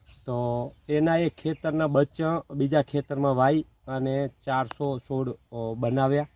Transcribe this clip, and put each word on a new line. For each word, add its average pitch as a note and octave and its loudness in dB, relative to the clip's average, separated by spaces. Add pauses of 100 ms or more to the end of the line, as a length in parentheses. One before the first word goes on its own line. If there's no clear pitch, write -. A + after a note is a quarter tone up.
(260)
તો B2 -4 (180)
એના D#3 2
એક E3+ 0
ખેતરના D#3+ -2
બચ્ચા D3+ 0
બીજા C#3+ 2
ખેતરમાં C#3 -2
વાઈ C#3+ 4 (220)
અને C3+ -2 (160)
ચારસો C3 -4
છોડ, C3 -4
અ, A2+ -10
બનાવ્યા. C3+ 0